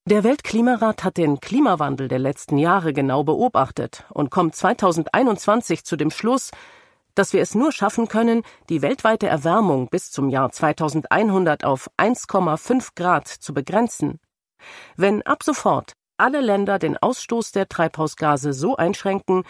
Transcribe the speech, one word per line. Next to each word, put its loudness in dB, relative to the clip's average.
Der 4
Weltklimarat 0
hat -2
den 0
Klimawandel 0
der 0
letzten -2
Jahre 2
genau 0
beobachtet -2
und -4
kommt 0
zweitausendeinundzwanzig 0
zu -6
dem 0
Schluss, -2
dass 0
wir 4
es -2
nur 2
schaffen -2
können, 2
die -2
weltweite 0
Erwärmung 2
bis -4
zum -2
Jahr 0
zweitausendeinhundert 0
auf -2
eins 0
Komma 0
fünf -4
Grad 0
zu -14
begrenzen, -2
wenn 2
ab -2
sofort -2
alle 2
Länder 0
den -2
Ausstoß -2
der -2
Treibhausgase 0
so -2
einschränken, 0